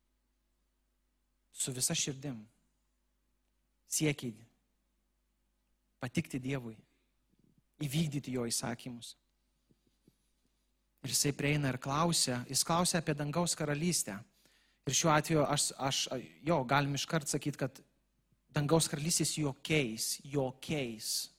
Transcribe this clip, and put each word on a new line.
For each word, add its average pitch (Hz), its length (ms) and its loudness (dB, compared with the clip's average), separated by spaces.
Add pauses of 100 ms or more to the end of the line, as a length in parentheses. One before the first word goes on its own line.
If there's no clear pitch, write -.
(1600)
Su - 200 -6
visa 131 200 -2
širdim. 135 440 -4 (1500)
Siekė 143 400 0 (1700)
patikti 135 400 -4
Dievui. 123 340 -6 (1080)
Įvykdyti 143 500 0
jo 123 140 0
įsakymus. 120 640 -6 (1900)
Ir 127 80 -6
jisai 143 240 2
prieina 147 340 2
ir 127 80 0
klausia, 143 640 2 (100)
jis 135 160 2
klausia 175 360 2
apie 151 120 0
dangaus 147 420 0
karalystę. 147 600 0 (720)
Ir 127 80 2
šiuo 165 180 6
atveju 151 320 4
aš, - 320 2
aš, 131 240 0 (440)
jo, 156 200 4
galim 139 320 2
iškart - 320 -2
sakyt, 147 300 -2
kad - 220 -4 (720)
dangaus 151 340 4
karalystės 156 480 0
jokiais, 139 840 0
jokiais 135 880 -2 (260)